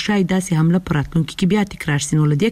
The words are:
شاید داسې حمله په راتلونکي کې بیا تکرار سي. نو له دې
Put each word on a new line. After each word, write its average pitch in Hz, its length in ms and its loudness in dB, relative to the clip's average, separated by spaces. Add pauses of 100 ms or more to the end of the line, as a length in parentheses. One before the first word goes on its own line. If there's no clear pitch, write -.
شاید 196 280 0
داسې 180 260 0
حمله 170 260 2
په 147 140 -2
راتلونکي 151 340 -2
کې - 120 0 (100)
بیا 208 180 0
تکرار 143 320 -2
سي. 156 140 0
نو 151 100 2
له 147 120 2
دې 226 100 2